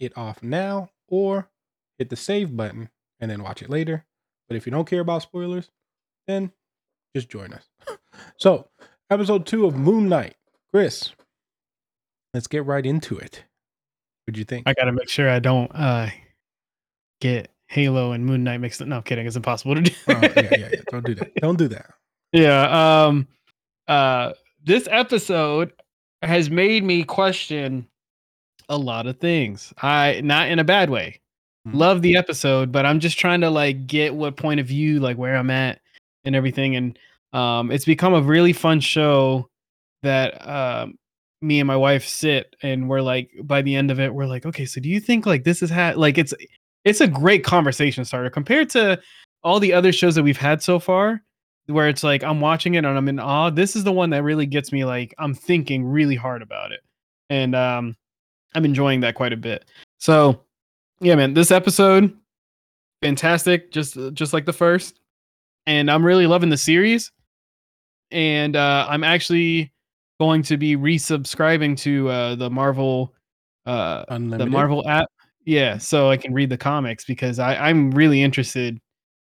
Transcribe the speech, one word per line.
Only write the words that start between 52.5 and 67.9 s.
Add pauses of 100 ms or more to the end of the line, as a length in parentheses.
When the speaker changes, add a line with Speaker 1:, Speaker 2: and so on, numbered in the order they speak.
Speaker 2:
it
and
I'm
in
awe.
This
is
the
one
that
really
gets
me,
like,
I'm
thinking
really
hard
about
it. (500)
And,
um, (580)
I'm
enjoying
that
quite
a
bit. (340)
So, (560)
yeah,
man,
this
episode, (840)
fantastic,
just, (160)
just
like
the
first. (640)
And
I'm
really
loving
the
series. (1000)